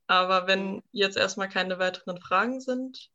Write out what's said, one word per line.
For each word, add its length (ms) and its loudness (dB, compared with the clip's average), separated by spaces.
Aber 400 4
wenn 360 0
jetzt 240 0
erstmal 320 -2
keine 300 -2
weiteren 420 -4
Fragen 400 0
sind, 540 -6